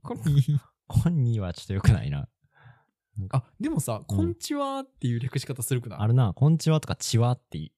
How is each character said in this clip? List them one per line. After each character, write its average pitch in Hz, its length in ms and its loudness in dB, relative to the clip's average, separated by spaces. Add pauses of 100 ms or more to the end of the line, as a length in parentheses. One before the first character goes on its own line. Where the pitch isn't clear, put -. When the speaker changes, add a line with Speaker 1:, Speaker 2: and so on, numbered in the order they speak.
Speaker 1:
こ - 140 -8
ん - 60 -10
に。 143 380 4 (280)
Speaker 2:
こ - 220 2
ん 156 140 2
に 117 160 2
は 90 140 -2
ち - 80 -18
ょ - 40 -18
っ - 20 -20
と 98 60 -2
良 95 80 0
く - 100 4
な 92 120 2
い 69 60 -4
な。 71 180 -4 (1000)
Speaker 1:
あ、 131 140 -2 (160)
で 277 100 -4
も 247 100 -2
さ、 113 300 -4
Speaker 2:
う 101 40 -6
ん。 98 40 0
Speaker 1:
こ - 60 2
ん 339 100 0
ち 311 220 -8
は 277 240 -4
っ 262 60 -8
て - 220 -6
い 120 100 0
う - 20 -4
略 127 180 -6
し - 80 -8
方 127 160 -8
す - 140 -4
る 123 40 0
く 120 100 -10
な 82 80 -14
い？ - 40 -6
Speaker 2:
あ 107 60 2
る 117 80 4
な。 117 180 4
こ 143 160 4
ん 165 80 4
ち 156 140 2
は 156 100 4
と - 60 -10
か - 80 -4
ち - 240 0
は 120 140 2
っ - 60 -8
て - 380 -12